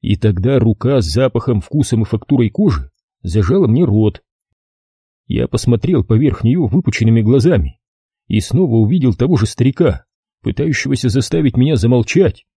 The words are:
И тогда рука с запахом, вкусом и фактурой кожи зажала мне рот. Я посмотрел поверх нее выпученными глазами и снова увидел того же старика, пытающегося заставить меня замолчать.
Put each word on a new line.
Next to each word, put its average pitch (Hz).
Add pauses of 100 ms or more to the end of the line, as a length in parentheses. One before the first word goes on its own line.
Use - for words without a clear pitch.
И -
тогда 110
рука 117
с 101
запахом, 117
вкусом 120
и 107
фактурой 117
кожи 82 (320)
зажала 107
мне 127
рот. 107 (1040)
Я -
посмотрел 117
поверх 123
нее 135
выпученными 110
глазами 113 (480)
и 104
снова 131
увидел 123
того 151
же 110
старика, 123 (380)
пытающегося 139
заставить 135
меня 131
замолчать. 120 (120)